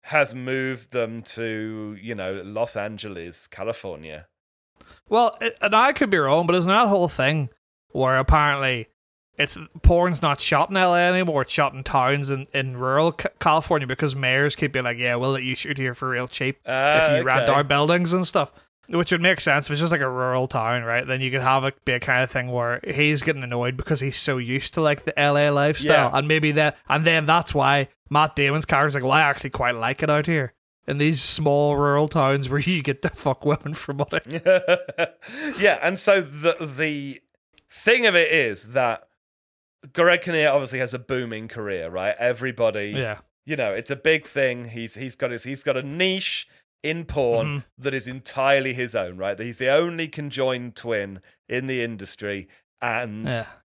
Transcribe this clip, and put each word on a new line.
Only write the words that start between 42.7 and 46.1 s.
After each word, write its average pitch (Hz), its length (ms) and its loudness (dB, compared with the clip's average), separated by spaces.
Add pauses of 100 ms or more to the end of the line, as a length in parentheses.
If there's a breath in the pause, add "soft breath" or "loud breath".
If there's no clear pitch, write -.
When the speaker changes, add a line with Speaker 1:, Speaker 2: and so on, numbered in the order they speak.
Speaker 2:
Yeah. 110 220 -6 (260)
Speaker 1:
you 151 100 -6
know, 117 160 -2
it's 113 200 -6
a 135 40 -2
big 160 300 2
thing. 123 440 -2
He's, 117 260 -10
he's 123 200 -12
got 131 160 -4
his, 117 120 -8
he's 135 200 -10
got 135 140 -2
a 131 60 -6
niche, 185 640 -4 (360 soft breath)